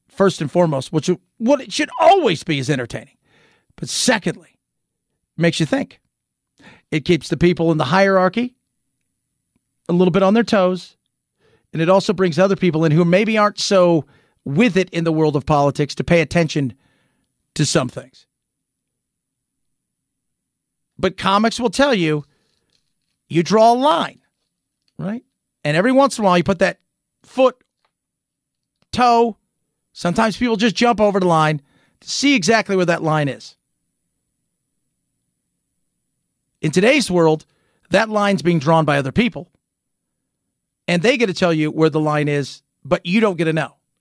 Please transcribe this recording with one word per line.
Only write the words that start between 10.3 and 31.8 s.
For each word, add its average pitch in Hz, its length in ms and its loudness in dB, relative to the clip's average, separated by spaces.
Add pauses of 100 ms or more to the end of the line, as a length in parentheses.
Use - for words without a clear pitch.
their 233 80 4
toes, 185 520 -2 (800)
and 156 80 -2
it 165 80 0
also 196 240 2
brings 170 240 -2
other 190 180 2
people 165 300 0
in 160 60 2
who 160 120 4
maybe 202 360 2
aren't 208 200 0
so 175 460 2 (400)
with 175 320 0
it 185 140 -2
in 170 120 -4
the 165 80 -2
world 156 240 0
of 139 120 -4
politics 143 480 0
to - 80 -6
pay 170 180 2
attention 151 540 -2 (800)
to 151 100 0
some 131 240 -2
things. - 380 -20 (2750)
But 185 180 -4
comics 208 420 0
will 240 120 -2
tell 269 240 2
you, 156 300 -2 (1000)
you 160 140 0
draw 220 300 4
a - 20 4
line, 262 460 0 (800)
right? 202 240 -10 (400)
And 147 120 -4
every 196 160 0
once 269 260 2
in 226 60 -4
a - 20 0
while, 180 120 4
you 175 60 0
put 185 160 -2
that 180 200 -2 (440)
foot, 254 340 0 (1300)
toe. 233 460 2 (540)
Sometimes 196 460 -2
people 233 180 -2
just 208 200 0
jump 233 260 0
over 202 180 2
the 185 60 0
line 156 360 2 (400)